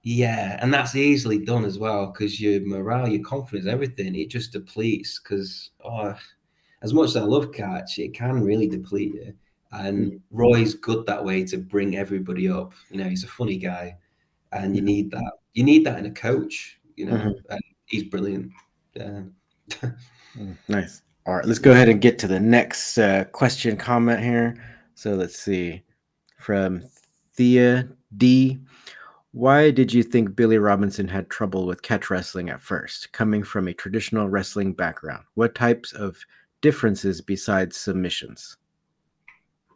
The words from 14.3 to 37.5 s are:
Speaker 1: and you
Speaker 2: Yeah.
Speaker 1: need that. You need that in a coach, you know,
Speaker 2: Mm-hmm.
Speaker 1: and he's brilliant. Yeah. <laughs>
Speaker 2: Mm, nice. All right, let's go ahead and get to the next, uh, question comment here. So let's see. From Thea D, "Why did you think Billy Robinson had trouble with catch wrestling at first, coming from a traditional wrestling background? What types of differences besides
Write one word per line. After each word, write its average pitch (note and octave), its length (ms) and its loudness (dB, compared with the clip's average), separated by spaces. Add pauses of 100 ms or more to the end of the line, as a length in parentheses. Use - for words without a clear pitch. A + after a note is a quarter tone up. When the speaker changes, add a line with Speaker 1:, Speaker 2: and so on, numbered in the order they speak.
Speaker 1:
and G2 240 -4
you G2 40 0
Speaker 2:
Yeah. G2 40 -4
Speaker 1:
need G2+ 260 0
that. - 220 -8 (220)
You A#2 100 2
need D#3 200 8
that - 140 -4
in G2 60 -8
a G#2 60 -8
coach, - 680 -4 (160)
you G2 120 -8
know, A2+ 100 0
Speaker 2:
Mm-hmm. G#2 360 -4
Speaker 1:
and - 80 -8 (260)
he's - 160 -4
brilliant. - 480 -6 (440)
Yeah. G2+ 280 -12 (460)
<laughs> - 220 -8 (460)
Speaker 2:
Mm, F#2+ 200 -12 (100)
nice. G2 340 -4 (240)
All F#2 100 -2
right, F2+ 100 -4
let's A2 140 0
go C#3 120 10
ahead B2 180 10
and G#2 120 6
get A#2 180 6
to G#2+ 80 -4
the F#2 120 0
next, - 580 2
uh, G2 280 4
question B2 520 0
comment A#2 460 2
here. A#2 320 0 (400)
So G#2+ 200 -4
let's F#2 240 -4
see. F2+ 440 -4 (540)
From F#2+ 440 -2 (540)
Thea B2 520 4 (300)
D, B2+ 420 6 (720)
"Why C#3 400 6
did B2 220 2
you A#2+ 100 6
think G#2+ 320 0
Billy A2+ 220 4
Robinson G2+ 500 2
had F#2+ 220 -6
trouble F#2+ 380 -4
with F2+ 160 -6
catch - 260 -4
wrestling F#2 400 -6
at - 120 -12
first, - 520 -10
coming G#2 300 0
from G2 240 -4
a F2 60 -6
traditional G#2 560 -4
wrestling G2 440 -2
background? E2 500 -8 (120)
What A2+ 200 0
types A#2+ 380 0
of G2+ 240 -10 (440)
differences G2+ 600 0
besides F#2+ 560 -2